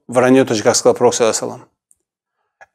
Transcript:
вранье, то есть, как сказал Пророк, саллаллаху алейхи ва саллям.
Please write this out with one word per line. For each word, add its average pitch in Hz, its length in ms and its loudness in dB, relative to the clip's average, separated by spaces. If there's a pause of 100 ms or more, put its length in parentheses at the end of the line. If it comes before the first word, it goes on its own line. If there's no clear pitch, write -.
вранье, 127 360 2
то 127 100 -4
есть, 104 100 -4
как 113 120 0
сказал 117 200 2
Пророк, 123 180 2
саллаллаху 110 280 -2
алейхи - 20 -10
ва 120 140 -12
саллям. - 120 -20 (1040)